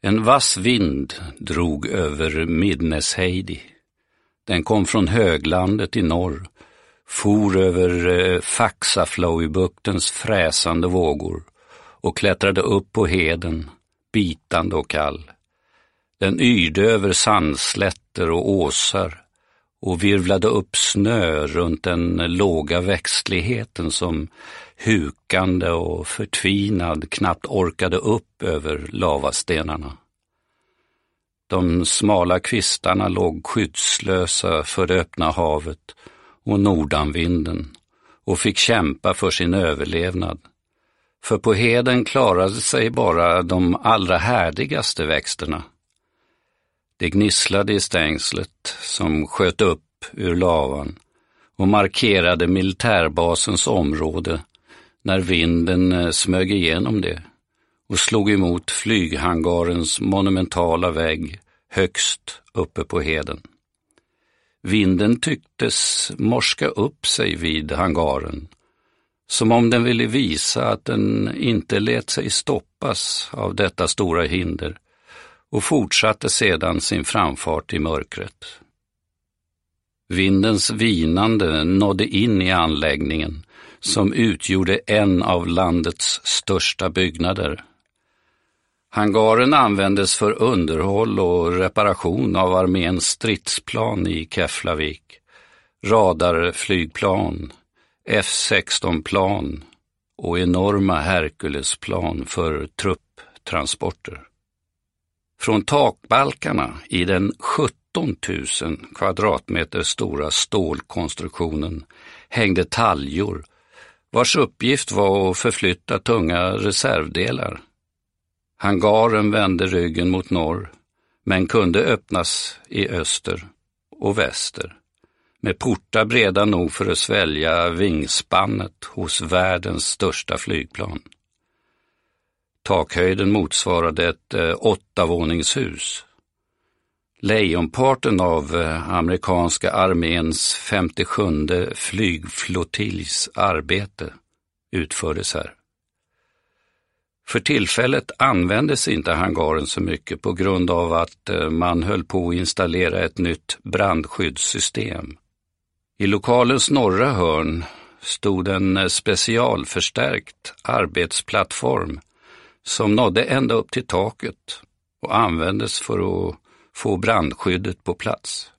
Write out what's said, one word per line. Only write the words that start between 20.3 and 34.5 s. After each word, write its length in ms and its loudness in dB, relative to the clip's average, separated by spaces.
upp 300 0
snö 680 0
runt 360 -2
den 340 0
låga 640 0
växtligheten 1120 -2
som 380 -4
hukande 960 0
och 380 -2
förtvinad 1000 -2
knappt 360 -2
orkade 500 0
upp 460 -2
över 500 -4
lavastenarna. 1040 -2
De 380 2
smala 560 2
kvistarna 680 0
låg 380 -2
skyddslösa 1160 0